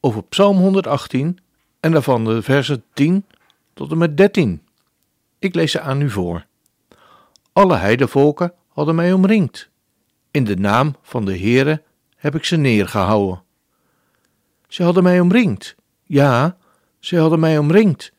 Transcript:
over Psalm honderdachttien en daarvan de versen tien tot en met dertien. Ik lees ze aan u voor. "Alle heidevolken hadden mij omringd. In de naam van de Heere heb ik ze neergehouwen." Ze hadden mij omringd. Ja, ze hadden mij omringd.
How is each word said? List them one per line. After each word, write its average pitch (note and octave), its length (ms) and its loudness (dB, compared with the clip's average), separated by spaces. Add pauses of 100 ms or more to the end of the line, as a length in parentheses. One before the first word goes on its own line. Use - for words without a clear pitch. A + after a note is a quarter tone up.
over A2 180 -2
Psalm G3 340 2
honderdachttien F3+ 800 -2 (400)
en D#3+ 120 -2
daarvan B2 340 0
de A2+ 160 -2
versen C#3 420 -2 (100)
tien F3 320 0 (480)
tot D3 180 -12
en D#3+ 60 -4
met D#3+ 200 -2
dertien. F3 440 0 (800)
Ik - 160 -6
lees D#3+ 160 -2
ze - 80 -6
aan C#3 220 -6
u C#3+ 80 -2
voor. F2 360 -6 (1080)
"Alle F#3 220 4
heidevolken C#3 800 0 (140)
hadden D3+ 280 -4
mij F3 180 0
omringd. F#3+ 560 0 (600)
In C3+ 120 -2
de G#2 120 -2
naam A2+ 460 0
van A2 240 -6
de F#2+ 120 -4
Heere C3 460 0 (320)
heb D3 200 -6
ik D#3 100 -6
ze F3 100 -2
neergehouwen." G#2 880 0 (1200)
Ze - 160 -6
hadden F3 200 2
mij F3+ 160 4
omringd. F3+ 560 0 (280)
Ja, C#3 540 2 (420)
ze - 180 -4
hadden D#3+ 220 2
mij D#3+ 180 2
omringd. E3 600 0